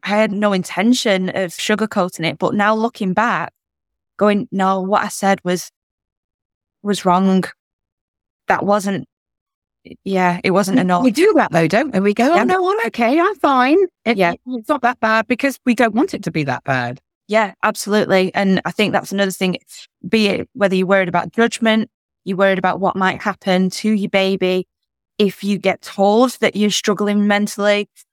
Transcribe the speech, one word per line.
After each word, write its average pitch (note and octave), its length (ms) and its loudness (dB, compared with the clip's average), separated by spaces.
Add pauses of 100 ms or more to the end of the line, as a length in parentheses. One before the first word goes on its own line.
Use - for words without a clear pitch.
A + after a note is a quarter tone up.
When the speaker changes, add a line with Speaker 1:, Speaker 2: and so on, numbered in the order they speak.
Speaker 1:
I F#3+ 60 -8
had G#3 240 0
no G#3 200 0
intention F#3+ 760 0
of F3+ 240 -4
sugarcoating G3+ 760 -4
it. D3+ 120 -4
But - 160 0
now G#3 200 2
looking A3 400 -2
back, G3 380 -2 (640)
going, G3+ 360 2
"No, F#3+ 280 0
what F#3+ 220 0
I G#3 60 -6
said G3 360 0
was, F3+ 260 -4 (1120)
was G3+ 220 -4
wrong. F#3+ 400 4 (1040)
That - 160 0
wasn't, G3 420 -2 (960)
yeah, F#3 400 0
it F#3 60 0
wasn't F#3+ 260 2
Speaker 2:
We, B3+ 60 4
Speaker 1:
enough." F3+ 220 2
Speaker 2:
we C4 60 4
do F4+ 260 2
that A3+ 160 2
though, E3 140 4
don't A#3 260 0
we? F#3+ 80 0
We G#3 140 2
go, B3+ 180 2
"Oh, F4 40 4
Speaker 1:
Yeah. G#3+ 80 2
Speaker 2:
no, F#4 260 0
I'm A4 180 -2
okay, A#3+ 300 0
I'm F#4+ 180 2
fine. C#4 420 2 (260)
It, A3+ 140 0
Speaker 1:
Yeah. F3 160 2 (120)
Speaker 2:
it's B3 220 -10
not D4 140 -2
that A#3+ 180 -2
bad," A3 260 0
because B3+ 380 -2
we B3 100 2
don't A3+ 200 2
want D4 200 0
it G#3+ 100 -10
to F3 60 -4
be D#3 140 -2
that B2+ 200 -6
bad. B2 360 -4 (280)
Speaker 1:
Yeah, G#3 240 0 (100)
absolutely. G3 720 0
And G3 300 0
I F3 60 -4
think F#3+ 220 -2
that's - 200 -4
another G3 180 -2
thing, F#3 280 -4 (500)
be A3 200 2
it - 260 -4
whether G3 200 0
you're F#3 120 0
worried F#3+ 240 2
about E3+ 220 -2
judgment, A3+ 580 0 (340)
you're F#3 140 -6
worried F#3+ 200 2
about F#3 220 -2
what F#3 160 0
might F#3+ 260 -2
happen F#3+ 480 0
to - 200 -4
your G#3 180 0
baby, F#3+ 580 0 (520)
if G3+ 260 0
you G3+ 140 0
get - 240 -2
told G#3+ 580 2
that - 160 0
you're G#3 140 2
struggling G#3 560 0
mentally. G#3 640 0 (240)